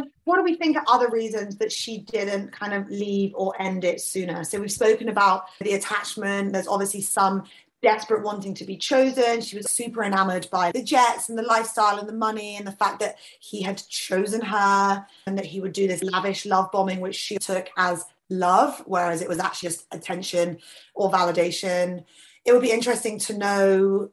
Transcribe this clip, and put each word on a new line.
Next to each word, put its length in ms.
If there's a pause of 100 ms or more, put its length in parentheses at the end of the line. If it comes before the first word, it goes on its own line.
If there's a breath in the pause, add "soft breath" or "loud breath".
(240)
what 140
do 60
we 120
think 220
are 100
other 220
reasons 480
that 140
she 280
didn't 520
kind 240
of 140
leave 440
or 260
end 240
it 160
sooner? 440
So 180
we've 100
spoken 380
about 360 (140 loud breath)
the 140
attachment. 800
There's 140
obviously 340
some 440 (360 loud breath)
desperate 420
wanting 300
to 120
be 120
chosen. 640
She 160
was 140
super 320
enamored 480
by 200
the 120
jets 440
and 120
the 40
lifestyle 540
and 100
the 60
money 420
and 120
the 40
fact 280
that 180 (220 loud breath)
he 240
had 260
chosen 520
her 680 (180 loud breath)
and 140
that 60
he 140
would 140
do 140
this 160
lavish 420
love 260
bombing, 280
which 160
she 240
took 380
as 280 (240)
love, 560
whereas 380
it 40
was 120
actually 300
just 220
attention 680 (340 loud breath)
or 180
validation. 960 (400 soft breath)
It 80
would 80
be 100
interesting 480
to 180
know 760